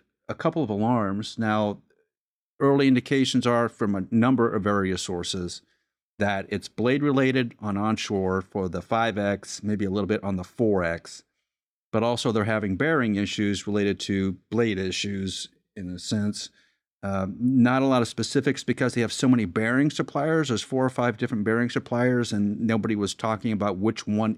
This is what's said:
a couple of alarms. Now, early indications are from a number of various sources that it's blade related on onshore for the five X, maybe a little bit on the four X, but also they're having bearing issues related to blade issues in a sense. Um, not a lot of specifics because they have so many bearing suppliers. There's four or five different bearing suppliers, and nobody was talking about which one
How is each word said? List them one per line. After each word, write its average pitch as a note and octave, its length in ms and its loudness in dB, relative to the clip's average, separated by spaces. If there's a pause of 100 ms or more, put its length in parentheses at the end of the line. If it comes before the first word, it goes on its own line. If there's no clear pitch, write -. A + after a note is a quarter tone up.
(280)
a A2 60 -6
couple D#3+ 300 -2
of G#2+ 60 -2
alarms. G#2 680 0
Now, G#2+ 400 0 (800)
early C#3 300 4
indications B2+ 580 2
are A#2+ 220 2
from G#2 260 -2
a F#2 160 -4
number A#2 420 4
of G2+ 120 -2
various G2 380 0
sources F2 600 -6 (560)
that G2+ 300 0
it's - 180 -4
blade C3 380 0
related C3 560 2
on G#2 160 -4
onshore G2+ 640 0
for F#2+ 280 -4
the E2+ 140 -6
five A2+ 340 0
X, G2+ 460 -4
maybe G#2 220 -2
a F#2+ 60 -2
little G2 180 -2
bit G2 160 -2
on G2 100 -2
the F2+ 80 -4
four G#2 400 0
X, E2+ 400 -6 (720)
but A2 100 0
also A#2+ 300 0
they're G#2+ 120 2
having G#2+ 300 0
bearing B2+ 400 0
issues G2+ 540 -2
related G2+ 320 0
to F#2+ 380 -2 (120)
blade A2 280 0
issues F#2+ 720 -6 (260)
in F#2 140 -10
a F2+ 100 -12
sense. G#2 500 -4 (540)
Um, G2 340 -4
not B2+ 440 4
a C3+ 40 2
lot B2+ 160 4
of A2 60 0
specifics C3 560 -2
because B2 300 -2
they A#2+ 80 0
have A2 100 -2
so - 160 2
many A#2+ 160 6
bearing A#2 440 0
suppliers. D3+ 600 -2
There's A2 140 -2
four C3 220 -2
or B2+ 60 2
five B2 260 0
different A2 280 -2
bearing A#2+ 260 2
suppliers, B2 640 0
and G#2 260 0
nobody A2 380 0
was G2+ 180 -2
talking A2 380 -2
about G2+ 240 -2
which A2 280 -2
one G#2+ 340 0